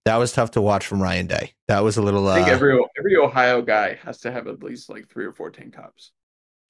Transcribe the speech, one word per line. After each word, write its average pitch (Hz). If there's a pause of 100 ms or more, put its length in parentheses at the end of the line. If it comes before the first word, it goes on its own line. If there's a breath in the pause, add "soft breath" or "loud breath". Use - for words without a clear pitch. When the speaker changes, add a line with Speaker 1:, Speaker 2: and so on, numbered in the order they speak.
Speaker 1:
That 110
was 120
tough 117
to 117
watch 101
from 98
Ryan 90
Day. - (160)
That 101
was 107
a 107
little, 101
Speaker 2:
I 95
think 92
Speaker 1:
uh, 123
Speaker 2:
every, 131 (180)
every 185
Ohio 127
guy 107 (100)
has 127
to 120
have 123
at -
least, -
like, -
three -
or 92
four -
tank -
tops. - (580)